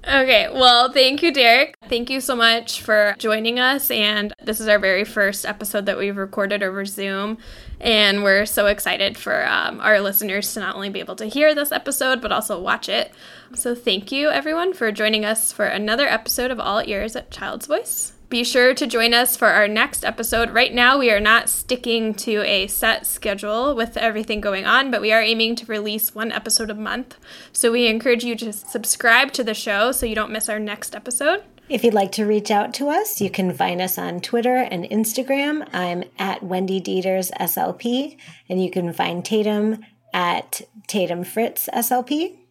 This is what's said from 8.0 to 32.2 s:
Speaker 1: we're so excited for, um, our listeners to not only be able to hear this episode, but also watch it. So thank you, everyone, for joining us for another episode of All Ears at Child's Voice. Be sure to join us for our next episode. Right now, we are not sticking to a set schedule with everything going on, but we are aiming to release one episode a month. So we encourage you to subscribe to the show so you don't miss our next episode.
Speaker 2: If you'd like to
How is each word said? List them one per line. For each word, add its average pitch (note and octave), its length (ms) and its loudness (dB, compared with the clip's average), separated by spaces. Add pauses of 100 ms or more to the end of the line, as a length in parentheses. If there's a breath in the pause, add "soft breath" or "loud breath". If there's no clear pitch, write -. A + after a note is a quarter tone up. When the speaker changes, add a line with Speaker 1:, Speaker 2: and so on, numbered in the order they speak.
Speaker 1:
we're G3+ 220 4
so G#3 220 0
excited G3 500 0
for, - 300 -2
um, - 340 0
our G#3 200 4
listeners G3+ 520 -4
to A3 80 -8
not F#3 140 -6
only G3 160 -8
be G3 100 -8
able - 160 -10
to A3 100 -10
hear D4 280 4
this D4 180 -2
episode, C4 480 0
but G#3+ 120 -4
also F3 280 -2
watch G3+ 300 -4
it. - 220 -2 (420 loud breath)
So A#3+ 200 -4
thank G#3 380 -2
you, C#4+ 160 0
everyone, D#4+ 460 0
for A3+ 180 -2
joining G#3+ 320 0
us G#3+ 280 -2
for G#3 120 -2
another G#3+ 420 0
episode - 440 -2
of A#3+ 100 -6
All G3+ 260 -2
Ears G#3+ 300 -6
at - 140 -10
Child's - 360 -10
Voice. - 440 -4 (200)
Be A#3+ 120 0
sure B3 320 4
to C#4+ 120 -2
join A#3 280 2
us B3+ 220 2
for A3+ 120 4
our G3+ 200 4
next A3 360 -2
episode. A3+ 460 -2
Right A#3 240 2
now, B3 240 6
we B3 120 4
are G#3 100 4
not A3 280 4
sticking A3+ 680 -2
to G#3 280 -2
a G3 240 0
set - 400 0
schedule G#3+ 680 -2
with A#3 200 -4
everything A3 440 -2
going G3 240 -4
on, C4 260 2
but A3 120 0
we G#3+ 100 2
are A3+ 100 6
aiming A3+ 340 2
to A#3 100 -12
release G#3+ 480 -4
one A3 180 -6
episode A3 360 -2
a G#3+ 60 -6
month. G#3+ 420 -8 (360 loud breath)
So - 180 2
we A#3+ 160 2
encourage A3+ 380 2
you A#3+ 120 -4
to A3 160 -8
subscribe A#3+ 840 2
to B3+ 100 -2
the G#3+ 100 -2
show G#3+ 380 0
so B3 140 -2
you A3 100 -4
don't G#3+ 160 -4
miss G#3+ 160 -4
our G#3+ 100 -4
next G#3 380 -8
episode. C#4+ 480 -2 (240)
Speaker 2:
If A#3+ 160 -2
you'd A3+ 100 6
like G3 180 2
to G#3+ 120 -2